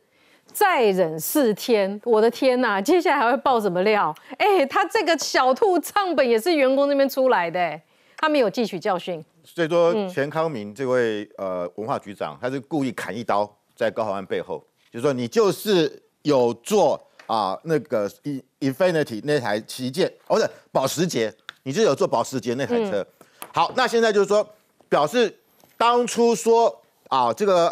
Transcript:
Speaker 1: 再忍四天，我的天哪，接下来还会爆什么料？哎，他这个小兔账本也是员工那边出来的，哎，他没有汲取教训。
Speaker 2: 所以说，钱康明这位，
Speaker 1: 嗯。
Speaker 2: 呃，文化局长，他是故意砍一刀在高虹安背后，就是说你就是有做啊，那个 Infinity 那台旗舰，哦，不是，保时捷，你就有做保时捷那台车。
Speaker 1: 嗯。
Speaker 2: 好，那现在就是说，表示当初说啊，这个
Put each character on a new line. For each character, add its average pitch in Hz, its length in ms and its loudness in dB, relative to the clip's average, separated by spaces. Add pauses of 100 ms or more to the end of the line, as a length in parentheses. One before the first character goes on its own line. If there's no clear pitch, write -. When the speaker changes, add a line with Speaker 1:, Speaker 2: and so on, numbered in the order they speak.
(540)
Speaker 1:
再 349 300 2
忍 180 360 2
四 254 360 0
天， 208 480 0
我 220 180 4
的 226 80 4
天 254 320 0
哪， 208 180 0
接 320 220 2
下 349 80 0
来 294 80 2
还 240 140 2
会 277 60 2
爆 247 220 2
什 208 80 -2
么 180 140 0
料？ 196 320 2 (240)
哎， 381 300 2
他 - 180 0
这 440 180 -2
个 320 140 2
小 262 340 0
兔 359 280 2
账 370 360 -2
本 262 140 2
也 226 100 4
是 339 160 0
员 269 200 2
工 277 120 2
那 285 60 0
边 277 160 2
出 262 200 0
来 180 200 2
的， 175 100 -6
哎， 165 240 -4 (320)
他 311 140 -2
没 302 80 2
有 240 140 4
汲 254 120 -2
取 190 160 -6
教 185 200 -2
训。 170 260 -10 (180)
Speaker 2:
所 - 220 -4
以 - 20 -6
说， 170 240 2 (160)
钱 151 220 -4
康 160 220 -2
明 104 240 -10
这 135 100 -6
位， 117 420 0 (100)
Speaker 1:
嗯。 92 260 -6
Speaker 2:
呃， 87 140 -8
文 107 100 -8
化 127 100 -4
局 101 160 -12
长， 82 260 -10
他 120 80 -6
是 135 120 -6
故 139 260 -4
意 123 60 -4
砍 95 260 -10
一 120 60 -10
刀 104 280 -2 (240)
在 113 140 -2
高 110 160 -4
虹 101 80 -4
安 98 100 -6
背 95 160 -6
后， 80 240 -10 (280)
就 117 80 -12
是 - 20 -8
说 143 100 0
你 123 160 -4
就 208 240 2
是 175 480 -2 (220)
有 123 400 2
做 160 400 2 (240)
啊， 101 380 -2
那 156 160 -2
个 107 280 -4 (520)
Infinity 139 640 -2
那 147 160 0
台 110 220 -2
旗 131 280 -10
舰， 156 180 -2 (200)
哦， 175 80 0
不 214 40 0
是， 190 80 0 (240)
保 135 140 0
时 170 220 -2
捷， 110 260 -4 (300)
你 135 100 -8
就 202 80 0
有 175 140 4
做 180 120 0
保 117 160 0
时 131 160 -6
捷 117 140 -4
那 135 100 -4
台 240 120 -4 (100)
车。 104 160 -4
Speaker 1:
嗯。 - 60 -8 (460)
Speaker 2:
好， 165 220 0
那 254 100 2
现 226 160 0
在 220 120 2
就 202 80 2
是 190 80 2
说， 208 180 2 (400)
表 151 180 2
示 214 300 0 (400)
当 240 320 2
初 233 260 2
说 226 400 2 (360)
啊， 123 240 2
这 208 120 -2
个 175 260 4